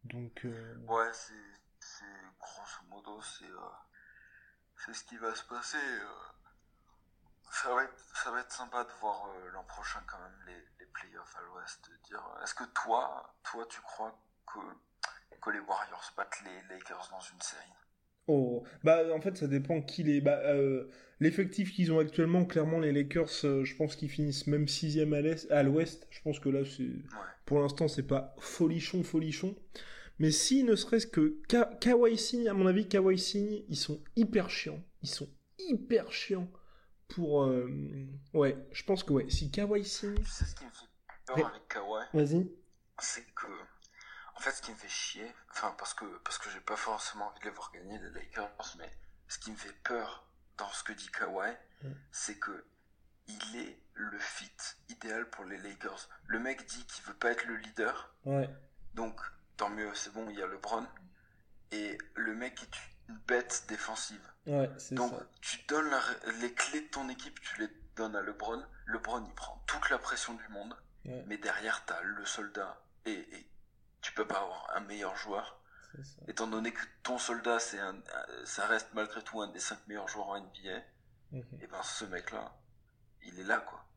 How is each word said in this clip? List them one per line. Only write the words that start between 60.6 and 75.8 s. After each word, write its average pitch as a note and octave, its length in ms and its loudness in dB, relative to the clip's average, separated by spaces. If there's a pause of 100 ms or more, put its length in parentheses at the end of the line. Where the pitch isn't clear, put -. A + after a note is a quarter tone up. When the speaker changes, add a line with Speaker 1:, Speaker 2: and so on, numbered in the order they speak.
Speaker 2:
Et G#2 260 -6 (180)
le A2 200 -2
mec B2 260 -8
est - 480 -14
une A2 80 -12 (100)
bête - 400 0
défensive. - 540 -6 (260)
Speaker 1:
Ouais, C#3 300 2
c'est - 180 -8
Speaker 2:
Donc, B2 160 0
Speaker 1:
ça. - 180 -10 (120)
Speaker 2:
tu - 260 -6
donnes D3+ 220 2
la, C3+ 120 2 (400)
les B2 120 0
clés - 280 2
de D3+ 60 -12
ton - 220 -6
équipe, - 320 -10
tu - 200 -6
les G#2+ 60 -2 (280)
donnes A2 200 -4
à G2+ 60 0
LeBron. G#2 420 -6 (240)
LeBron, A2+ 400 -4
il - 80 -16
prend - 320 -12
toute - 240 0
la B2+ 80 2
pression - 340 -4
du A2 180 -14
monde. G#2 240 -10 (300)
Speaker 1:
Ouais. B2+ 220 -10
Speaker 2:
Mais G#2 100 -6
derrière, G#2+ 480 -4
t'as E2+ 160 -6
le G2+ 240 -8
soldat. G2+ 560 -8 (240)
Et, A2 60 -4
et F2 360 -10 (540)
tu - 120 -6
peux G#2+ 120 0
pas G2 120 -4
avoir - 380 -6
un G#2 60 -2
meilleur G2+ 340 -6
joueur. - 460 -6 (320)